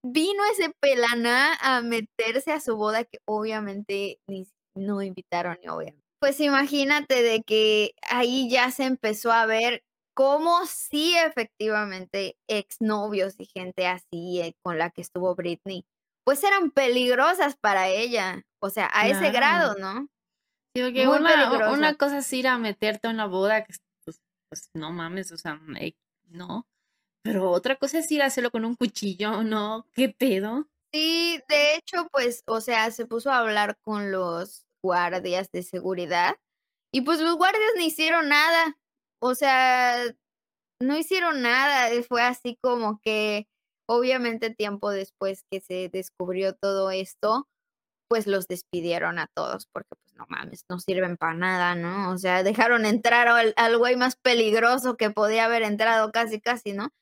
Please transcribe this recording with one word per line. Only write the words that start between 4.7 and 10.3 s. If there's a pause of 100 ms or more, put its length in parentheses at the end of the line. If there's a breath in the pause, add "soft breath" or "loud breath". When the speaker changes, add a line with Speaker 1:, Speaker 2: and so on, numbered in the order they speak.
Speaker 1:
no
invitaron,
ni
obviamente. (180)
Pues
imagínate
de
que (140)
ahí
ya
se
empezó
a
ver (280)
cómo